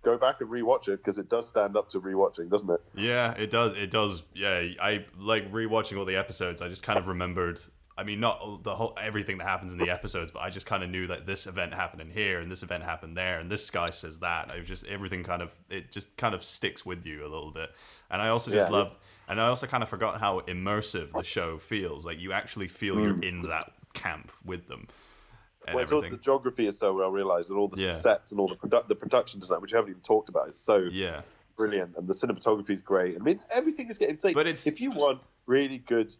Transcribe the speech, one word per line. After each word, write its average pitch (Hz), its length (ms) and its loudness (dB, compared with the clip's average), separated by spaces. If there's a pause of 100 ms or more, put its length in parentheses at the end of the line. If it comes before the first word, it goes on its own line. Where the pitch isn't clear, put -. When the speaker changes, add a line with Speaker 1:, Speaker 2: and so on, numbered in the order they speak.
Speaker 1:
go 117 160 6
back 131 220 2
and 117 100 -6
rewatch 120 380 2
it, 98 140 -2
'cause 101 160 0
it 90 100 -8
does 117 200 0
stand 101 280 2
up 104 140 0
to 95 100 -4
rewatching, 95 500 2
doesn't 98 200 2
it? 85 100 4 (140)
Speaker 2:
Yeah, 117 400 2
it 107 160 -2
does. 117 260 4
It 101 140 -2
does. 101 320 2 (120)
Yeah, 90 340 2 (120)
I 101 260 0 (120)
like 101 320 0
rewatching 107 480 0
all 98 60 -2
the 95 120 0
episodes. 92 460 -2
I 87 60 -6
just 90 140 -10
kind 104 160 2
of 90 100 -2
remembered. 90 520 -2 (360)
I 98 60 -8
mean, 104 180 -4
not 113 200 0
all, 104 180 -12
the 95 160 -4
whole, 110 260 -2
everything 104 380 -4
that 85 60 -8
happens 92 280 -2
in 87 60 -8
the 85 100 0
episodes, 87 440 -4
but - 80 -10
I 92 100 -6
just 95 160 -10
kind 98 180 -2
of 90 60 -6
knew 92 160 -4
that 85 200 -6
this 98 200 -4
event 87 260 -6
happened 85 300 -6
in 82 80 -14
here, 95 300 0
and 85 100 -8
this 92 120 -6
event 87 200 -6
happened 82 340 -8
there, 92 220 -2
and 85 120 -8
this 104 200 -4
guy 87 200 0
says 80 280 -10
that. 85 320 -2
It 85 80 -8
was 85 100 -10
just 92 200 -8
everything 98 340 -6
kind 87 180 -4
of, 82 160 -10 (140)
it 92 220 -10
just - 260 -10
kind 113 160 0
of 90 100 -6
sticks - 400 -4
with 87 220 -8
you 76 160 -10
a 76 80 -10
little 76 220 -10
bit. 80 180 -10 (400)
And 98 100 -2
I 110 80 2
also 117 220 2
just 101 180 6
Speaker 1:
Yeah. 98 80 4
Speaker 2:
loved, 101 220 2 (300)
and 104 120 0
I 113 60 6
also 127 220 2
kind 120 140 0
of 107 60 -4
forgot 104 320 -2
how 98 200 2
immersive 90 720 -2
the - 120 -4
show 82 320 -2
feels. 80 480 -4
Like, 85 140 -6
you 92 140 -6
actually 98 360 -4
feel 101 320 0
you're 104 140 4
Speaker 1:
Mm. 87 100 -2
Speaker 2:
in 90 180 -4
that 80 300 -4 (220)
camp 78 380 -6 (120)
with 90 220 -8
them. - 220 -14 (800)
And - 80 -4
Speaker 1:
Well, 127 80 0
it's 127 100 0
all, 151 60 6
Speaker 2:
everything. 123 200 -2
Speaker 1:
the - 40 -18
geography 131 440 2
is 101 120 -2
so 98 160 4
well 95 160 2
realized, 92 400 2
and 98 80 0
all 101 100 4
the 95 120 -4
Speaker 2:
Yeah. 92 120 2
Speaker 1:
sets 98 400 4
and 101 80 0
all 95 80 4
the 90 80 -4
produ-, 113 320 2
the 101 60 4
production - 460 0
design, 90 200 0
which 98 120 -10
we 117 40 4
haven't 104 140 4
even 90 120 -14
talked 107 260 4
about, 80 200 0
is 76 80 -12
so 107 220 4
Speaker 2:
Yeah. 90 440 0 (340)
Speaker 1:
brilliant, 95 400 0
and 87 120 -6
the 98 60 2
cinematography 107 560 0
is 95 120 0
great. 92 340 2
I - 60 -8
mean, 170 180 2 (120)
everything 254 360 0
is 220 100 -10
getting, - 180 2
it's - 80 -14
like, 190 100 4
Speaker 2:
But 214 120 4
it's 156 200 0
Speaker 1:
if 151 140 0
you 262 100 -2
want 143 300 2 (260)
really 135 320 4
good 113 420 2